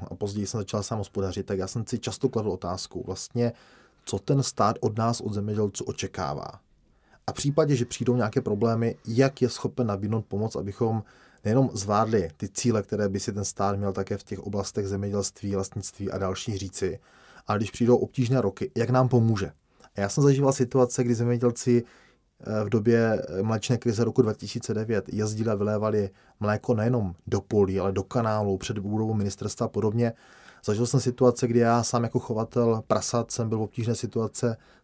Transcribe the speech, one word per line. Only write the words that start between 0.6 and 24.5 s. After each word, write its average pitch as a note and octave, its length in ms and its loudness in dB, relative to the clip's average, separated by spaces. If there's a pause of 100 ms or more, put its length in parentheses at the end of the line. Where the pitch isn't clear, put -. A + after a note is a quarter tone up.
sám A2+ 140 -6
hospodařit, G2 480 -4
tak G2+ 120 -4
já F#2+ 100 -2
jsem A2+ 200 -6
si A#2+ 120 -4
často - 300 -2
kladl G#2+ 200 -2
otázku, F2+ 560 -6
vlastně, A#2 480 -4 (520)
co - 140 -4
ten C3+ 240 2
stát A2 380 2
od G#2+ 160 -2
nás, A#2 240 0
od G#2+ 120 -6
zemědělců G#2 500 -2
očekává. - 760 -6 (680)
A - 40 -4
v - 40 -6
případě, C#3+ 400 2
že A#2+ 100 0
přijdou B2 300 -2
nějaké A#2 260 0
problémy, A2+ 540 0 (120)
jak C3 340 2
je B2 80 4
schopen - 380 -4
nabídnout G#2 380 -2
pomoc, G#2+ 300 -4
abychom A2 480 -2 (420)
nejenom A#2+ 280 4
zvládli G#2 640 2
ty G2+ 120 -6
cíle, A2 340 0
které G#2 260 0
by G2 100 -2
si G2+ 140 -6
ten G2+ 120 -4
stát G2+ 320 0
měl G2+ 160 0
také G2+ 240 -4
v - 60 -10
těch - 160 -10
oblastech G2+ 480 -4
zemědělství, G2+ 680 -2
lesnictví F#2+ 560 -6
a - 60 -4
dalších F#2+ 400 -4
říci, F#2+ 420 -4 (480)
ale G#2 120 0
když G#2+ 120 -2
přijdou A#2+ 260 4
obtížné B2 440 0
roky, G2 340 -2
jak A2+ 140 0
nám B2+ 200 4
pomůže. A2+ 420 4 (440)
A G2+ 60 -2
já G2 80 0
jsem - 140 2
zažíval C#3 300 6
situace, B2+ 500 2
kdy A#2+ 120 2
zemědělci, A#2+ 680 2 (580)
eh, G#2+ 220 -2
v G2+ 60 -4
době, A2+ 520 4 (180)
eh, G2 40 2
mléčné A2 340 0
krize A#2 260 0
roku A2+ 180 2
dva A2 120 4
tisíce A2+ 400 -8